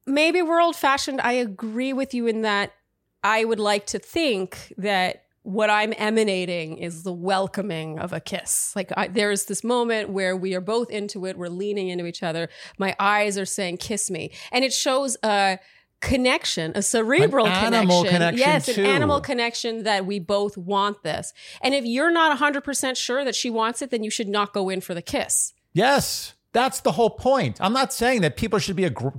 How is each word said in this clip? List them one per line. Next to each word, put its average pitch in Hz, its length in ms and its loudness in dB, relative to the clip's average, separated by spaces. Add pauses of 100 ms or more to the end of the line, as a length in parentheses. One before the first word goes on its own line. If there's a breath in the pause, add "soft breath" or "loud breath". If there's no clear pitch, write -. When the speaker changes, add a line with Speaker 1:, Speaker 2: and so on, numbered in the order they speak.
Speaker 1:
maybe 311 380 2
we're 330 180 4
old-fashioned. 285 600 2
I 233 100 2
agree 240 640 -4
with 262 200 -4
you 240 140 -2
in 220 160 0
that 202 300 0 (500)
I 220 220 2
would 226 140 0
like 208 280 0
to 220 120 -6
think 214 760 -2
that 190 460 -2 (200)
what 214 280 0
I'm 208 260 2
emanating 185 800 0
is 170 240 -10
the 185 120 -6
welcoming 180 840 -2
of 175 160 -6
a 165 60 -6
kiss. - 560 -4
Like, 190 200 -6
I, 190 120 -2
there 208 240 0
is 196 140 -2
this - 180 -6
moment 226 480 0
where 190 260 0
we 185 160 -4
are 180 80 -4
both 226 300 -2
into 202 340 -6
it. 190 100 -6
We're 175 140 -8
leaning 196 400 -4
into 180 160 -4
each 170 160 -10
other. 165 260 -4 (300 loud breath)
My 196 220 0
eyes 202 400 2
are 190 60 -2
saying, 180 320 -4
"Kiss - 340 -4
me." 160 200 -6 (200 loud breath)
And 254 120 2
it 254 80 0
shows 269 520 0
a 196 340 4 (420 soft breath)
connection, 254 760 0
a 202 60 0
cerebral 233 680 4
Speaker 2:
An 202 260 2
animal 180 300 6
Speaker 1:
connection. 175 160 4
Speaker 2:
connection, 170 200 2
Speaker 1:
Yes, 277 280 4
an 247 80 0
Speaker 2:
too. 202 80 2
Speaker 1:
animal 277 380 2
connection 233 600 -4
that 196 220 0
we 202 140 -4
both 202 380 -2
want 196 460 0
this. - 300 -6 (280 loud breath)
And 262 120 0
if 277 120 0
you're 262 260 2
not 330 200 4
a 285 40 2
hundred 277 280 0
percent 262 340 -2
sure 262 260 -2
that 240 120 -2
she - 140 -2
wants 226 320 -2
it, 277 100 -6
then 226 120 -2
you 214 80 -4
should 220 160 -4
not 202 260 0
go 190 160 -2
in 190 120 -4
for - 120 -10
the 175 80 -6
kiss. - 520 -2 (200)
Speaker 2:
Yes. 247 600 2 (200)
That's 247 280 2
the 240 100 2
whole 214 200 2
point. 247 500 0
I'm 208 100 2
not 262 220 2
saying 240 280 2
that 156 140 2
people 214 240 0
should 185 160 -2
be 190 80 2
a 175 60 2
gr-, 117 180 -4 (120)